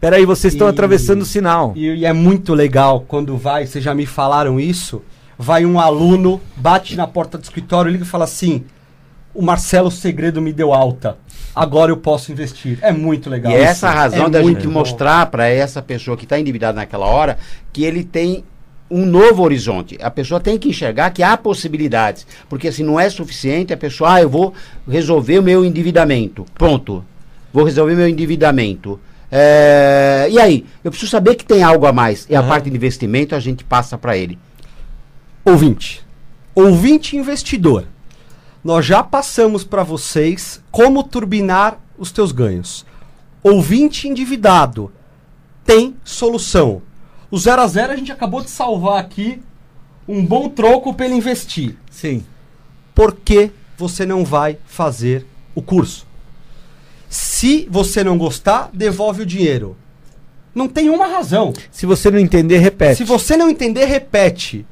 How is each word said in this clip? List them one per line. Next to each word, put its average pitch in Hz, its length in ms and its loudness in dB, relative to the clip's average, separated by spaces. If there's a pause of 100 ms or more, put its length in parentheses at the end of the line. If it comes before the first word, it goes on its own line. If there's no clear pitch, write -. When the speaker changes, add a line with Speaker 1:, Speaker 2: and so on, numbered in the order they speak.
Speaker 1:
peraí, 185 240 4
vocês 180 300 2
estão 208 140 2
Speaker 2:
E - 20 2
Speaker 1:
atravessando 196 500 2
o 190 60 -6
sinal." 170 500 -2
Speaker 2:
E, 156 100 -6 (100)
e 165 100 -2
é 165 80 2
muito 180 400 2
legal 135 520 2
quando 143 300 -6
vai, 143 300 -4
vocês 131 180 -10
já 147 100 -4
me 143 120 -4
falaram 139 520 -2
isso, 160 440 -6 (360)
vai 165 280 2
um 175 120 2
aluno, 175 640 2 (160)
bate 170 400 0
na 170 100 -2
porta 170 300 -8
do - 80 -16
escritório, 175 480 -2
liga 180 120 -4
e - 20 -12
fala 170 180 -4
assim, 160 400 -4 (720)
"O 196 80 -6
Marcelo 180 480 0
Segredo 160 500 -4
me 160 100 -4
deu 151 220 -2
alta, 127 460 -2 (360)
agora 160 380 2
eu 156 60 -4
posso 151 340 -4
investir." 135 480 -10
É 214 100 2
muito 156 380 -2
legal 120 240 -4
Speaker 3:
E 117 40 4
Speaker 2:
isso. 135 100 6
Speaker 3:
essa 175 220 0
é - 20 0
a - 20 0
razão 151 360 0
Speaker 2:
É - 20 0
Speaker 3:
da 160 100 2
Speaker 2:
muito 170 220 2
Speaker 3:
gente - 60 -4
Speaker 2:
bom. 156 100 -2
Speaker 3:
mostrar 147 480 0
pra 120 200 -2
essa 131 360 -2
pessoa 123 340 -8
que - 80 -16
tá 143 160 -2
endividada 113 360 -4
naquela 101 280 -8
hora 127 320 0 (340)
que 147 140 -4
ele 165 180 -4
tem 175 420 -6 (460)
um 180 160 0
novo 185 360 6
horizonte. 110 600 -2
A 120 80 -4
pessoa 143 280 -4
tem 208 200 -2
que 277 100 -2
enxergar 143 420 -2
que 180 120 -2
há 202 160 4
possibilidades, 147 840 -4 (260)
porque 139 200 -6
se 135 140 -8
não 151 160 0
é 190 80 2
suficiente, 170 640 -6
a 151 60 -6
pessoa, 156 340 0
"Ah, 185 100 6
eu 160 60 4
vou 175 240 0 (340)
resolver 151 520 0
o 196 40 2
meu 185 220 4
endividamento. 156 800 0 (120)
Pronto. 127 460 0 (500)
Vou 147 120 4
resolver 156 320 2
meu 175 100 4
endividamento. 147 960 0 (320)
É, 143 1000 4
e 220 80 4
aí? 190 280 4 (180)
Eu 170 60 -6
preciso - 200 -10
saber 220 240 4
que - 120 -14
tem 202 160 4
algo 165 240 4
a 139 60 4
mais." 117 360 0
E 147 80 0
a 139 40 4
Speaker 1:
Aham. 127 80 0
Speaker 3:
parte 143 220 0
de 131 60 -6
investimento 123 580 -4
a 143 60 -4
gente 127 240 -8
passa 123 320 -4
pra 113 220 -4
ele. 87 200 -8 (1040)
Speaker 2:
Ouvinte. 156 580 2 (520)
Ouvinte 196 600 4
investidor. 208 720 -2 (760)
Nós 165 240 0
já 196 160 2
passamos 220 600 -2
pra 190 180 -4
vocês 160 880 -4
como 269 320 4
turbinar 208 760 -2 (200)
os 185 140 -12
teus 202 200 0
ganhos. 98 540 -4 (560)
Ouvinte 202 640 2
endividado. 196 840 0 (760)
Tem 240 400 4
solução. 175 800 -2 (480)
O 196 80 -4
zero 247 240 2
a 240 40 2
zero 214 260 -2
a 277 40 -8
gente 262 160 -10
acabou 240 300 -6
de - 80 -14
salvar 202 500 -4
aqui 240 420 -8 (640)
um 196 160 -2
bom 247 240 -2
troco 247 460 0
pra 254 120 -6
ele 254 100 -2
investir. 220 600 -6 (140)
Speaker 1:
Sim. 131 340 -8 (680)
Speaker 2:
Por 214 220 4
que 208 340 2 (260)
você 180 300 -6
não 185 180 0
vai 151 400 -2
fazer 131 600 -4 (280)
o - 60 -8
curso? - 460 -2 (1000)
Se - 640 -2
você 190 320 -2
não 185 160 0
gostar, 180 540 -2
devolve 202 500 -4
o 208 40 -8
dinheiro. 143 500 -4 (800)
Não 254 140 -4
tem 302 200 0
uma 330 180 2
razão. 220 460 -2 (180)
Speaker 1:
Se - 160 -12
você 190 240 2
não 202 80 2
entender, 175 400 4
repete. 190 400 4
Speaker 2:
Se 240 60 -4
você 240 320 0
não 330 140 4
entender, 247 360 -2
repete. 202 840 -2